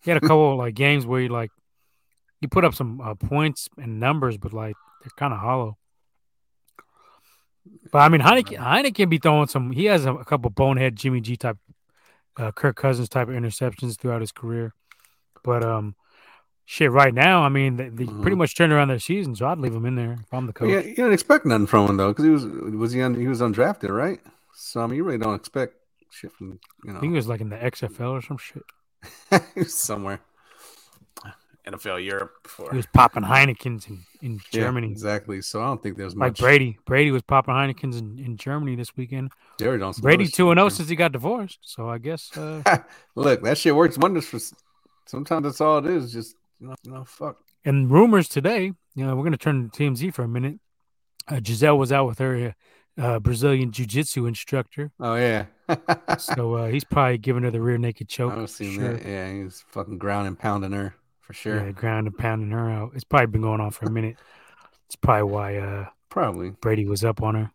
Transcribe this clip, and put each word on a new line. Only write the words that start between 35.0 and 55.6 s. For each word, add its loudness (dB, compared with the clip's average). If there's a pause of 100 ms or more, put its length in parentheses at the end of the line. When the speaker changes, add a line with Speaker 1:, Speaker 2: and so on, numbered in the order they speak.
Speaker 2:
So -8
I -4
don't -6
think -8
there's -10
Speaker 1:
Like 0
Speaker 2:
much. -12
Speaker 1:
Brady. 4
Brady 2
was 0
popping 2
Heinekens -2
in, -12
in -10
Germany -6
this -10
weekend. -8 (260)
Speaker 2:
They -4
already 0
done -6
some -10
Speaker 1:
Brady 6
Speaker 2:
other 0
shit -6
Speaker 1:
two 6
and 6
oh 6
Speaker 2:
too. -2
Speaker 1:
since -8
he -2
got 2
divorced. -6
So -12
I -8
guess, -12
uh, -10
Speaker 2:
<laughs> -2
Look, 2
that 0
shit 4
works 4
wonders 2
for -10
s-, -10 (520)
sometimes -4
that's -4
all 4
it -2
is. -2
Just, -12 (240)
you -18
know, -16
you -18
know, -16
fuck. -12 (260)
Speaker 1:
And 2
rumors 6
today, -2 (280)
you -6
know, -2
we're -4
gonna 0
turn -2
to -18
T 0
M -2
Z -6
for -6
a -4
minute. -6 (680)
Uh, -4
Giselle 4
was 0
out 2
with -6
her, -4 (420)
uh, -2
Brazilian 0
jiu-jitsu -4
instructor. -6
Speaker 2:
Oh, -2
yeah. 2 (220)